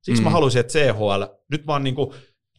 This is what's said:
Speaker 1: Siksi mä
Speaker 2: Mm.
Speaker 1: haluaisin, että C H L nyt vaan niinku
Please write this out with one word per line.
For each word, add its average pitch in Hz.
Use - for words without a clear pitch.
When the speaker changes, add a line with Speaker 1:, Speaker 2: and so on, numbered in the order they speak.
Speaker 1:
Siksi -
mä -
Speaker 2:
Mm. 151
Speaker 1:
haluaisin, 135
että 117
C 143
H 107
L 101
nyt 151
vaan 143
niinku 131